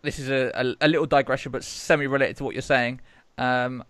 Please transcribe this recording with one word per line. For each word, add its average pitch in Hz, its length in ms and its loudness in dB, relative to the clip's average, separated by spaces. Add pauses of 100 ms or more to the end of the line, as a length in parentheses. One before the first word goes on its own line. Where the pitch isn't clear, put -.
this 143 160 -4
is 131 100 -6
a, 131 260 2
a, 127 320 0
a - 20 6
little 160 180 2
digression, 131 460 2
but 120 100 -6
semi-related 139 760 0
to 143 60 -6
what 123 100 -4
you're 123 80 -6
saying. 123 380 0 (360)
Um, 127 520 0